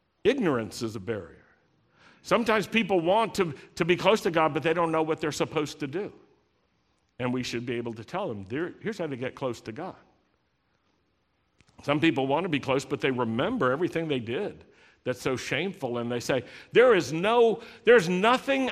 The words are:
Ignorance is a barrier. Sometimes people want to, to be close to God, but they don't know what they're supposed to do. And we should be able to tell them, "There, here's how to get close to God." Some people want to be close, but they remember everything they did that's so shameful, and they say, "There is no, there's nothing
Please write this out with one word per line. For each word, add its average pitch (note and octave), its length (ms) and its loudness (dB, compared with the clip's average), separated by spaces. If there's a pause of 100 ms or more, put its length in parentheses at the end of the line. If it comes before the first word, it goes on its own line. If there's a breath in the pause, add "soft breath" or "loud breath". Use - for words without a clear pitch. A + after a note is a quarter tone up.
(240)
Ignorance E3+ 580 0
is A2+ 140 -6
a A#2 40 -8
barrier. F2+ 460 -10 (760 soft breath)
Sometimes G#3+ 460 2
people G3 320 2
want F#3 360 2
to, F3 180 0 (220 loud breath)
to F3 100 -2
be F3 100 4
close G3+ 260 2
to G3 100 0
God, D#3+ 220 2
but D3 100 -2
they D#3+ 100 2
don't E3+ 180 0
know D#3+ 100 0
what D#3 200 -2
they're D#3 100 -2
supposed D3+ 480 -4
to D3 80 -6
do. E3+ 240 -6 (1080)
And B2 140 -2
we B2+ 100 -4
should B2 220 -6
be A#2+ 100 -6
able A#2 180 -6
to G#2+ 100 -14
tell F#3 240 -6
them, G#2 220 -8
"There, D3 320 -6
here's G#3 160 -8
how E3 100 -6
to C#3 80 -8
get B2 180 -8
close B2 280 -6
to A2+ 100 -12
God." D#3 240 -12 (1900)
Some D3 160 0
people C#3 280 2
want D3 160 0
to F#3+ 60 -4
be C#3 100 -2
close, C#3 260 -2
but C#3+ 160 -6
they C#3 100 0
remember B2+ 600 -2
everything E3 360 -4
they C3+ 120 -2
did B2+ 460 -8 (380 soft breath)
that's B2+ 180 -6
so C3+ 140 -2
shameful, C3+ 640 -4
and A#2+ 120 -4
they B2 80 -4
say, B2+ 240 -2 (300 loud breath)
"There A#3 200 8
is D3 200 2
no, A3 480 2 (240 loud breath)
there's G3+ 240 8
nothing B3 640 2